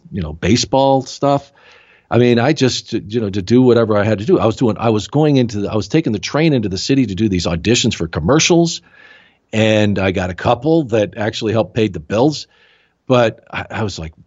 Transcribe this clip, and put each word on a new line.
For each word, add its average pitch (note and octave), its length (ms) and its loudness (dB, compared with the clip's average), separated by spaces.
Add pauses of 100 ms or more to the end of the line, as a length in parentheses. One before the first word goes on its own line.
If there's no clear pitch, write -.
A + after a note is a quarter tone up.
(120)
you E2+ 100 -6
know, D2+ 120 -8
baseball C3+ 680 0
stuff. C#3 500 -2 (580)
I A2+ 60 2
mean, A#2+ 220 4
I C3+ 140 2
just, - 400 -2
you A2 280 -4
know, G#2 80 -4
to G2 120 -6
do A#2 200 4
whatever A#2 340 4
I G2+ 80 2
had A2 140 0
to G2+ 80 -6
do. F3+ 140 2
I G2+ 80 2
was A2+ 80 0
doing, A2 240 0
I A#2+ 100 0
was G#2+ 180 0
going D3 300 2
into G#2+ 240 0
the, G2 100 -6
I F#2+ 40 -2
was G#2 120 -4
taking D#3 240 0
the G#2 80 -2
train D3+ 340 0
into A2 140 0
the F#2 100 -6
city C3+ 280 0
to G2 80 -4
do G#2 160 0
these F2+ 160 -2
auditions G2 480 0
for E2 140 -6
commercials, D#3+ 760 0 (720)
and G#2+ 460 2
I G2 100 0
got F#2 220 -2
a - 20 -8
couple C3 520 0
that G#2 320 -2
actually G#2+ 360 -4
helped G2 220 -2
pay G#2+ 120 2
the F2+ 120 -8
bills. B2 480 -2 (580)
But A#2+ 460 0
I, - 180 -8
I - 140 -6
was F#2 160 -6
like, D#2+ 140 -10 (140)